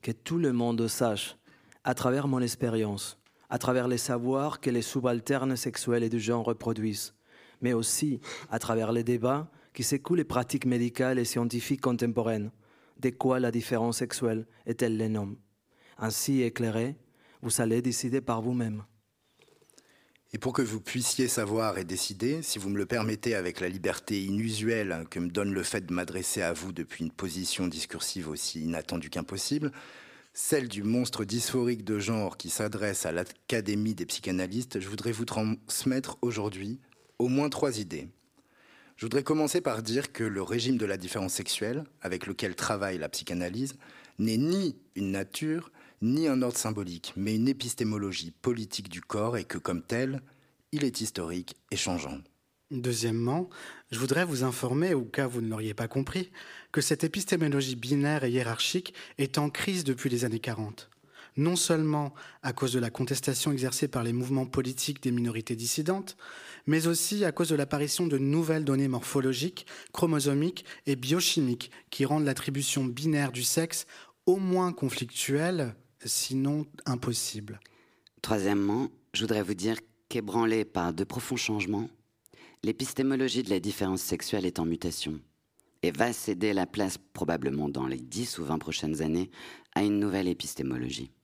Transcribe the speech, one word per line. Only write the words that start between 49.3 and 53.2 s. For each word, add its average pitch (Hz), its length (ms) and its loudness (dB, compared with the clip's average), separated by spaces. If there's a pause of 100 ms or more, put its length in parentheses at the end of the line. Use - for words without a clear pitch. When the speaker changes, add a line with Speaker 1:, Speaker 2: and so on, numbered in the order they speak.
Speaker 2:
et 95 80 -2
que, - 140 -6
comme 87 240 -2
tel, 131 400 -2 (480)
il 147 140 0
est 123 160 -2
historique 87 560 -4 (140)
et 95 60 -2
changeant. 73 440 -2 (500)
Speaker 3:
Deuxièmement, 120 800 0 (420)